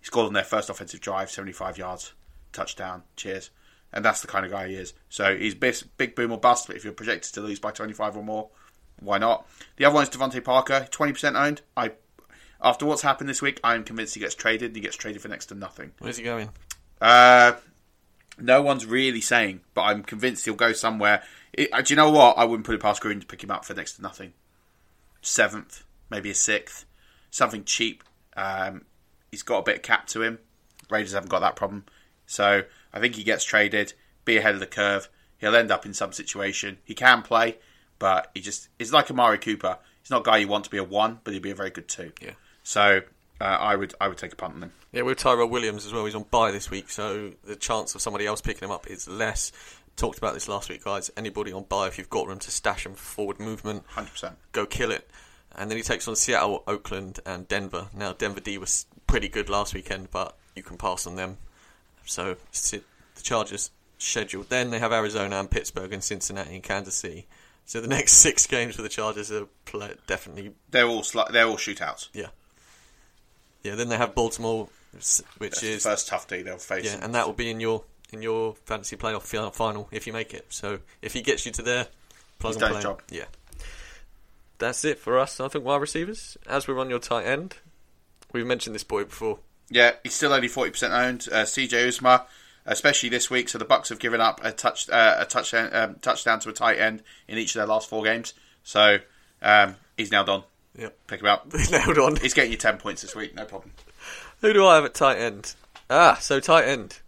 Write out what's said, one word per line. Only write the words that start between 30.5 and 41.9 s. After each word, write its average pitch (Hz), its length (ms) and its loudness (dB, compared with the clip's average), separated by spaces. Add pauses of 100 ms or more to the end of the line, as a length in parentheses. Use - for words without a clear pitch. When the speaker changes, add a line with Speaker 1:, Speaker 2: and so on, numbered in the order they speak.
Speaker 1:
Raiders 104 220 -2
haven't 98 180 -4
got 110 100 0
that 104 160 0
problem. 101 280 -6 (420)
So 101 360 2 (300)
I - 80 -8
think 117 140 0
he 110 80 -12
gets 104 220 0
traded, 104 480 0 (320)
be 117 120 2
ahead 107 180 4
of 98 60 -6
the 95 60 -8
curve. 101 420 -2 (300)
He'll 107 180 0
end 117 140 6
up 92 160 0
in 101 80 -14
some 95 180 -6
situation. 98 720 -8
He 110 100 -14
can 123 280 6
play, 113 360 2 (400)
but 95 360 2
he 95 60 -10
just, 98 280 -12 (100)
it's 117 140 -6
like 147 180 4
Amari 117 280 4
Cooper. 98 400 -4 (240)
He's - 80 -14
not 123 120 0
a - 20 -12
guy 110 140 6
you 101 100 2
want 104 160 -2
to - 60 -14
be 104 80 -4
a 98 60 -2
one, 107 400 0
but 101 100 -8
he'd 95 80 -8
be 98 80 -8
a 98 40 -10
very 95 160 -6
good 87 180 -16
two. 82 320 -10